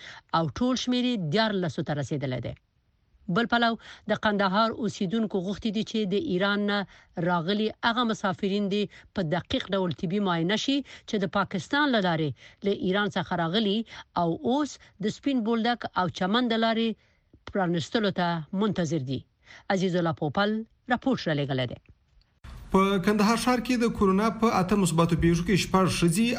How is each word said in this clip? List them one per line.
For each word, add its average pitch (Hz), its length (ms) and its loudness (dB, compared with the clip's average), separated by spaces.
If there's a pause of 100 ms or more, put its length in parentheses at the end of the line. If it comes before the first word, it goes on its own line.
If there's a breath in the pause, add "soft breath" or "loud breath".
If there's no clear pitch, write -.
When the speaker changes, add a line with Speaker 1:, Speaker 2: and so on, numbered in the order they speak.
(380 loud breath)
Speaker 1:
او 165 60 2 (140)
ټول 247 260 0
شمیر 247 260 0
یې 247 60 0 (180)
دیارلسو 196 560 0
ته 147 100 -4
رسېدلی 131 460 -4
دی. - 80 -8 (840)
بل 226 160 2
پلو 233 220 2 (380 loud breath)
د 202 120 0
قندهار 208 500 2 (120)
اوسیدونکو 202 600 -2
غوښتي 208 280 -4
دي 220 160 0
چې 220 80 -2 (140)
د - 20 2 (160)
ایران 202 400 2
نه 202 80 0 (480 soft breath)
راغلي 180 400 0 (220)
هغه 233 240 0
مسافرین 196 580 -2
دي 208 100 0 (380 loud breath)
په 170 160 -2
دقیق 240 400 -4
ډول 185 240 0
طبي 202 300 -2
معاینه 170 340 0
شي 277 160 0
چې - 360 -8 (100)
د - 120 -4
پاکستان 202 480 0 (120)
له 202 100 4
لارې 160 220 0 (400 loud breath)
له 202 40 2 (140)
ایران 196 300 0
څخه 180 260 -2
راغلي 202 340 0 (460 loud breath)
او 170 40 2 (260)
اوس 285 220 -2 (300 soft breath)
د 214 120 -2
سپین 262 320 0
بولدک 233 380 0 (120)
او 180 80 0 (140)
چمن 220 340 2
د 226 100 0
لارې 226 400 -2 (480)
پرانستلو 185 640 0
ته 175 80 0 (360)
منتظر 165 440 0
دي. 131 100 -4 (580 loud breath)
عزیز 185 260 0
الله 170 180 0
پوپل 202 340 0 (400)
راپور 240 240 0 (120)
را 160 100 0
لېږلی 131 320 -2
دی. - 80 -12 (960)
Speaker 2:
په 196 320 4
کندهار 214 380 4
ښار 247 240 2
کې 254 160 2
د 233 160 2
کورونا 196 280 4 (160)
په 226 160 4
اته 190 220 2
مثبتو 165 420 2
پیښو 170 240 2
کې 202 160 4
شپږ 190 220 2 (140)
ښځې 175 280 4 (120)